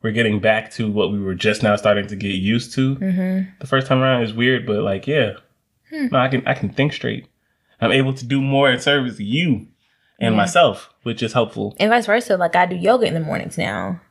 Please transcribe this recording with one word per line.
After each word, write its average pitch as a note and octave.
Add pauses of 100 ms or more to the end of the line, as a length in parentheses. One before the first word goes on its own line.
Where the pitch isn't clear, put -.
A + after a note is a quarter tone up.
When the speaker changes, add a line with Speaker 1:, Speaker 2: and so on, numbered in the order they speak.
Speaker 1:
we're A2
getting G#2+
back A2
to A2
what G2+
we G#2
were F#2+
just G#2+
now G#2
starting G#2
to G#2
get G2+
used G#2
to C3+
Speaker 2:
Mm-hmm. F#3 (100)
Speaker 1:
the -
first C3
time C3
around B2+
is G#2+
weird, B2
but, G#2+
like, G2
yeah. B2+ (580)
Speaker 2:
Hmm. D4
Speaker 1:
No, C3+
I B2+
can, C3
I C3
can G2+
think C#3
straight. - (540)
I'm A2
able C3+
to B2+
do C3+
more C#3
in B2
service C3
to G#2
you B2+ (540)
and F#3
Speaker 2:
Yeah. -
Speaker 1:
myself, F3 (100)
which A#2
is A2+
helpful. A2
Speaker 2:
And G#3
vice A#3
versa. G#3+
Like, E3+
I F3+
do F3+
yoga G#3
in -
the E3
mornings -
now. E3+ (100)